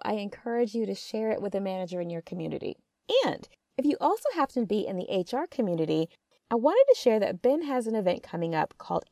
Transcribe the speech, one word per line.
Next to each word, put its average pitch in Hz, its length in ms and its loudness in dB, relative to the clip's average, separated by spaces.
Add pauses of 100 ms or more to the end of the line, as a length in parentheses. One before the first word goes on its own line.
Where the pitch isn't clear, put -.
I - 80 -2
encourage 220 640 -2
you 226 100 0
to 196 80 -4
share 220 380 -4
it - 100 -2
with 202 140 -2
a 196 40 -2
manager 185 400 -4
in 170 80 -4
your 170 140 -6
community. - 540 -6 (500)
And - 220 -4 (280)
if 254 80 0
you 294 160 2
also 415 340 0
happen 277 280 0
to 214 40 -2
be 208 200 0
in 196 100 -4
the 180 140 -6
H 190 240 -2
R 302 140 -2
community, 160 600 0 (440)
I - 20 4
wanted 311 340 6
to 539 120 6
share 220 180 6
that 190 240 -2
Ben 285 200 4
has 254 260 -2
an 226 80 0
event 185 260 0
coming 165 320 -4
up 156 240 0
called - 340 -4